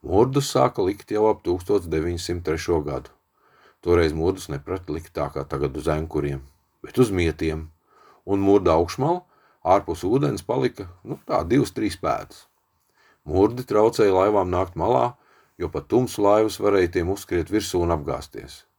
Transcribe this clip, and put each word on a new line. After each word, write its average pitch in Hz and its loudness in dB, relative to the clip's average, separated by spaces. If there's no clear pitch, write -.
Murdus 131 2
sāka 131 2
likt - -6
jau 107 2
ap 104 0
tūkstots 90 -2
deviņsimt 87 -4
trešo 80 0
gadu. 67 -8
Toreiz 87 2
murdus 85 -2
neprat 85 -8
likt 82 -8
tā 73 -4
kā 69 -6
tagad 69 -4
uz 78 -6
enkuriem, 76 -4
bet - -10
uz 123 4
mietiem, 80 -2
un 98 0
murda 98 4
augšmala 143 -2
ārpus 90 0
ūdens 123 0
palika, 123 -4
nu, 131 -12
tā 107 -2
divas, 120 0
trīs 107 -6
pēdas. - -6
Murdi 107 0
traucēja 107 4
laivām 95 2
nākt 90 -4
malā, 123 0
jo - -6
pat 71 -8
tumsu 113 0
laivas 107 4
varēja 98 2
tiem 90 0
uzskriet 87 -4
virsū 98 0
un 85 0
apgāzties. 67 -8